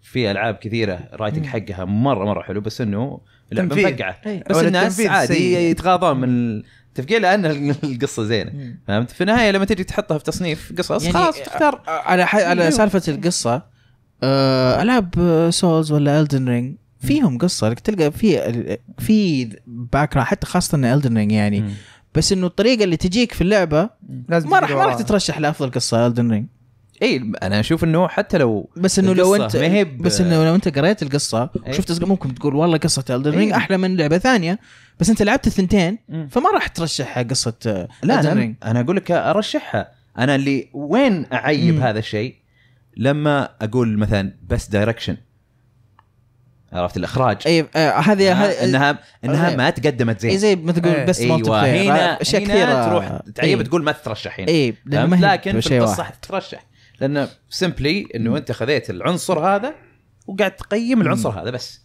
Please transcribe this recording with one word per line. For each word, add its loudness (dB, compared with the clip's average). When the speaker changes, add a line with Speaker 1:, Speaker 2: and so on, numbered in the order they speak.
Speaker 1:
في -4
ألعاب -4
كثيرة -4
رايتنج -6
Speaker 2:
مم. -8
Speaker 1:
حقها -8
مرة، 0
مرة -2
حلو، -6
بس -8
إنه -6
اللعبة -2
Speaker 2:
تنفيذ. 2
Speaker 1:
مفقعة. -8
Speaker 3:
إيه. -8
Speaker 1:
بس 0
Speaker 2:
ولا 4
Speaker 1:
الناس 2
Speaker 2:
التنفيذ 0
Speaker 1:
عادي 2
Speaker 2:
سيء. 2
Speaker 1:
يتغاضون 2
من -2
التفقيع -2
لأن 2
<laughs> -2
القصة -4
زينة. -2
Speaker 3:
مم. -14
Speaker 1:
فهمت؟ -2
في -8
النهاية 2
لما 2
تجي -2
تحطها -4
في -6
تصنيف -6
قصص، -2
Speaker 3:
يعني، -2
Speaker 1:
خلاص 2
تختار. -2
Speaker 3:
آه، -6
على 2
ح-، 0
على 2
Speaker 1:
أيوه. 4
Speaker 3:
سالفة 2
القصة، -2
آه، 2
ألعاب 2
سولز 2
ولا 2
ألدن 0
رينج -4
فيهم 0
قصة، 0
لك -4
تلقى 0
في، 0
في 0
باك -2
جراوند، 0
حتى -4
خاصة -2
إن 2
ألدن 2
رينج، 0
يعني. 0
Speaker 1:
مم. -4
Speaker 3:
بس 0
إنه 0
الطريقة 2
اللي 0
تجيك 0
في -6
اللعبة 2
Speaker 2:
لازم 0
Speaker 3:
ما 6
Speaker 2:
تجري 0
Speaker 3:
راح، 0
ما 4
راح 0
Speaker 2:
وراها. -4
Speaker 3:
تترشح -2
لأفضل -2
قصة 0
ألدن 0
رينج. 0
Speaker 1:
إيه، 0
أنا 0
أشوف 0
إنه 2
حتى -2
لو 2
Speaker 3:
بس 2
إنه 4
لو 4
Speaker 1:
القصة 2
Speaker 3:
أنت، -4
Speaker 1:
ما 2
هي 4
ب- -6
Speaker 3:
بس 0
إنه 4
لو 4
أنت 0
قريت 2
القصة -2
Speaker 1:
إيه. -10
Speaker 3:
وشفت -2
القصة، -2
ممكن 0
تقول -2
والله 2
قصة 0
ألدن 0
رينج 4
Speaker 1:
إيه. 2
Speaker 3:
أحلى 0
من 0
لعبة 2
ثانية، 2
بس 4
أنت 4
لعبت 2
الثنتين، 2
Speaker 1:
مم. -8
Speaker 3:
فما 2
راح 0
ترشح -6
قصة، -2
آه، -4
Speaker 1:
لا، 4
Speaker 3:
ألدن 2
Speaker 1:
أنا، 2
Speaker 3:
رينج. -2
Speaker 1:
أنا 0
أقول 0
لك -4
أرشحها. -2
أنا 0
اللي -2
وين 0
أعيب 2
Speaker 3:
مم. 0
Speaker 1:
هذا 0
الشيء -6
لما 0
أقول 0
مثلًا 0
best -4
direction، -2
عرفت؟ -4
الإخراج. 0
Speaker 3:
إيه، 2
آه، 2
هذه، 2
Speaker 1:
آه، 4
Speaker 3:
هذه 2
Speaker 1:
إنها، 0
إنها 2
Speaker 3:
إيه. -2
Speaker 1:
ما 2
تقدمت 0
زين. 0
Speaker 3:
إيه، 2
زي 4
ما -4
تقول 2
Speaker 2:
إيه. 0
Speaker 3:
بس 0
Speaker 1:
أيوة، 2
Speaker 3:
مالتي 0
بلاير. 4
Speaker 1:
هنا، 2
Speaker 3:
أشياء 0
Speaker 1:
هنا -2
Speaker 3:
كثيرة. 4
Speaker 1:
تروح -2
تعيب 2
Speaker 3:
إيه. -2
Speaker 1:
تقول 0
ما 0
تترشح -8
هنا. -4
Speaker 3:
إيه، 2
لأن 2
Speaker 1:
فهمت؟ 6
Speaker 3:
ما 6
هي 4
Speaker 1:
لكن -2
في 0
Speaker 3:
بشيء 2
Speaker 1:
القصة 2
Speaker 3:
واحد. -8
Speaker 1:
حتترشح. -12
لأن -2
simply -4
إنه -2
Speaker 3:
مم. 0
Speaker 1:
أنت -6
خذيت -2
العنصر -4
هذا -2
وقاعد -2
تقيم -2
Speaker 3:
مم. 4
Speaker 1:
العنصر 0
هذا -8
بس. -12